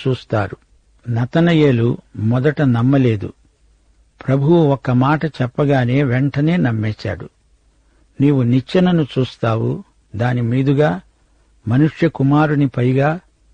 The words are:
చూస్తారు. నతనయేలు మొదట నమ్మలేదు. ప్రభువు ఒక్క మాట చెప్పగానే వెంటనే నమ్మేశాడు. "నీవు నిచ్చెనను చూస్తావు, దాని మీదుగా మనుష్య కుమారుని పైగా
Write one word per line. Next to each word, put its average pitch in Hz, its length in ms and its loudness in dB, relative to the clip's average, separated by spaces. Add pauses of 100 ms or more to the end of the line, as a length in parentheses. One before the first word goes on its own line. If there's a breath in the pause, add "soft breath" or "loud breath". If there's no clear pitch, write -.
చూస్తారు. 107 480 -4 (540)
నతనయేలు 131 880 2 (180)
మొదట 127 460 0
నమ్మలేదు. 123 720 0 (920)
ప్రభువు 147 400 2
ఒక్క 135 240 -2
మాట 135 340 2
చెప్పగానే 135 800 0
వెంటనే 143 540 0
నమ్మేశాడు. 110 720 -4 (920)
"నీవు 139 220 2
నిచ్చెనను 156 640 2 (120)
చూస్తావు, 120 640 -2 (320)
దాని 123 260 -2
మీదుగా 139 580 0 (680)
మనుష్య 147 400 2
కుమారుని 143 600 0
పైగా 135 520 0 (340)